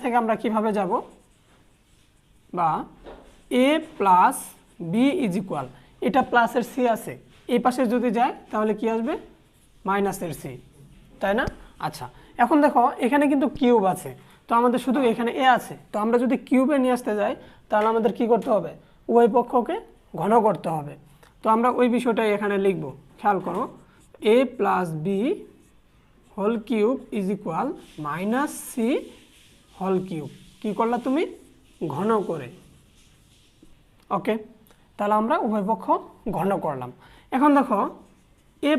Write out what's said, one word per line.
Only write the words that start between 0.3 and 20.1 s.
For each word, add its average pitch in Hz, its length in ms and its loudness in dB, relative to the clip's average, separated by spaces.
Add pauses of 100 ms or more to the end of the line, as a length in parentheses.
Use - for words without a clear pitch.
কিভাবে 220 280 -2 (100)
যাব, 185 120 -2 (1700)
বা 170 120 2 (920)
a 269 40 6 (300)
plus 196 380 4 (560)
b - 20 -2 (320)
is 185 160 -2
equal, 156 260 -8 (400)
এটা 247 140 2 (100)
প্লাসের 240 400 2
সি 269 100 -4 (140)
আছে, 214 180 -10 (400)
এই 240 120 4
পাশে 254 160 0 (120)
যদি 247 240 0
যায় 247 160 0 (180)
তাহলে 214 280 0
কি 226 60 -4 (100)
আসবে, 233 180 -4 (760)
মাইনাসের 190 440 -2 (100)
সি, 135 100 -12 (720)
তাই 202 180 0
না? 285 60 -2 (420)
আচ্ছা, - 180 -12 (380)
এখন 240 220 6
দেখো 254 180 4 (220)
এখানে 277 260 4
কিন্তু 294 160 2 (120)
কিউব 240 240 6 (100)
আছে, 147 180 -10 (360)
তো - 120 -6
আমাদের 247 260 2
শুধু 269 140 0 (120)
এখানে 233 200 -2 (120)
এ - 20 4 (120)
আছে, - 180 -12 (160)
তো - 120 -6
আমরা 233 200 2
যদি 262 120 2 (120)
কিউবে 262 360 2
নিয়ে 254 140 2
আসতে 247 220 -6
যাই 214 140 -2 (360)
তাহলে 214 240 2
আমাদের 220 240 2
কি 247 140 0
করতে 233 240 2
হবে, 82 160 -2 (400)
উভয় 233 240 6
পক্ষকে 247 400 0 (440)